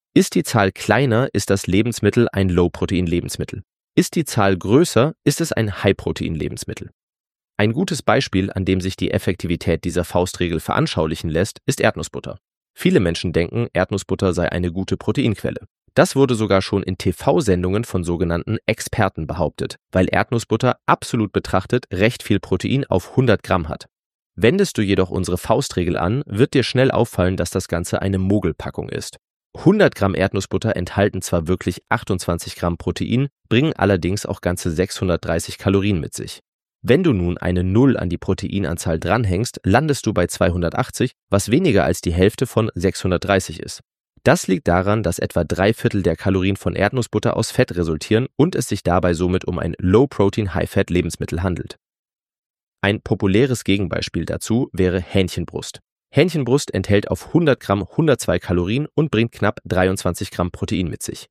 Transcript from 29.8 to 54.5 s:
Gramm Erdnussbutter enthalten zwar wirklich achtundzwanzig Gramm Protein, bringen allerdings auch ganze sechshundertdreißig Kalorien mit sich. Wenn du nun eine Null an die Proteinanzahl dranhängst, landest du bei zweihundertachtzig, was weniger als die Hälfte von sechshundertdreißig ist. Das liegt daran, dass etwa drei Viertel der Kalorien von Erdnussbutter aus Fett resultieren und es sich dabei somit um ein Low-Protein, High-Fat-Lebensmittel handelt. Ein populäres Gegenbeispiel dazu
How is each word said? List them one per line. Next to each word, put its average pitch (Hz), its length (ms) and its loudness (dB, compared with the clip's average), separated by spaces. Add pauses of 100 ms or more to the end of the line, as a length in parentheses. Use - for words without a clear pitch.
Gramm 98 180 2
Erdnussbutter 98 640 -2
enthalten 95 460 0
zwar 85 260 -2
wirklich 92 400 -2
achtundzwanzig 92 640 -4
Gramm 87 220 -2
Protein, 120 500 -2 (220)
bringen 139 240 2
allerdings 95 540 0
auch - 140 -6
ganze 90 300 -2
sechshundertdreißig 85 880 -2
Kalorien 98 400 2
mit - 160 -8
sich. - 260 -12 (420)
Wenn 143 200 4
du 170 100 4
nun 87 260 0
eine 90 260 0
Null 113 320 4
an 85 140 -4
die 85 80 -4
Proteinanzahl 87 800 -2
dranhängst, 101 640 0
landest 135 420 2
du 107 60 0
bei 90 160 2
zweihundertachtzig, 87 840 0 (180)
was 101 200 0
weniger 127 340 4
als 82 180 0
die 85 100 -2
Hälfte 95 340 2
von - 280 0
sechshundertdreißig 92 840 0
ist. - 220 -14 (420)
Das 143 240 4
liegt 180 220 0
daran, 95 340 2
dass 85 160 -2
etwa - 240 -2
drei 95 300 0
Viertel 104 300 -2
der 85 120 2
Kalorien 95 420 0
von - 200 -4
Erdnussbutter 107 600 -2
aus 117 140 -2
Fett - 240 0
resultieren 87 640 0
und 175 180 2
es - 140 -2
sich - 160 -6
dabei 87 300 2
somit 90 320 0
um 90 120 -4
ein 82 200 -4
Low-Protein, 101 760 2
High-Fat-Lebensmittel 85 880 -2
handelt. 90 360 -4 (1000)
Ein 101 200 2
populäres 107 640 2
Gegenbeispiel 85 600 -2
dazu 107 480 -2